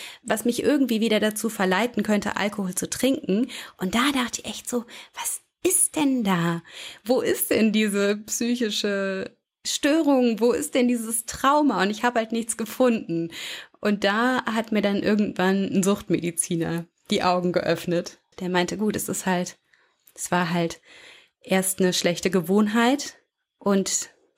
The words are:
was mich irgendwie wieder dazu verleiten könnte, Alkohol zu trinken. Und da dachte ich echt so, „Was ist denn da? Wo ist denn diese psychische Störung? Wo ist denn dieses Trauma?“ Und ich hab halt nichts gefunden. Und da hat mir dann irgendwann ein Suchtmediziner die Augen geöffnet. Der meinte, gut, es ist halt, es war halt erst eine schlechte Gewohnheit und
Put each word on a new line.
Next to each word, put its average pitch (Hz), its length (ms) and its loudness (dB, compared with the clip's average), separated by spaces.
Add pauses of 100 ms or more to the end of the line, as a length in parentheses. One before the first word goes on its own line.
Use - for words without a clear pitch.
(240)
was 220 200 -2
mich 240 200 0
irgendwie 240 380 2
wieder 214 180 2
dazu 214 300 -2
verleiten 208 540 0
könnte, 208 320 0
Alkohol 196 380 -4
zu - 160 -6
trinken. 247 580 0 (300)
Und 185 160 -4
da 254 180 2
dachte 247 300 -2
ich - 80 -12
echt - 200 -12
so, 240 160 -4 (280)
„Was - 280 -8 (220)
ist - 320 2
denn 269 280 2
da? 170 400 0 (420)
Wo 247 160 2
ist - 300 0
denn 214 200 4
diese 202 540 2
psychische 208 1120 -2 (260)
Störung? 277 760 2
Wo 233 120 4
ist - 220 -2
denn 247 140 4
dieses 233 400 -2
Trauma?“ 269 560 2
Und 202 80 2
ich 208 120 -6
hab 247 120 2
halt 226 160 -2
nichts 226 260 -4
gefunden. 214 720 0 (500)
Und 208 240 0
da 233 420 2
hat 220 260 -2
mir 214 100 2
dann 202 220 2
irgendwann 196 600 2
ein 190 180 0
Suchtmediziner 170 1040 -2 (260)
die 202 120 0
Augen 180 280 2
geöffnet. 170 680 -2 (200)
Der 185 100 -6
meinte, 180 280 0
gut, 214 180 0
es - 140 -6
ist - 160 -6
halt, 180 320 -2 (580)
es - 160 -10
war 175 200 0
halt 170 300 -2 (600)
erst 190 380 0
eine 180 140 4
schlechte 175 360 0
Gewohnheit 208 880 2 (420)
und 196 500 0 (280)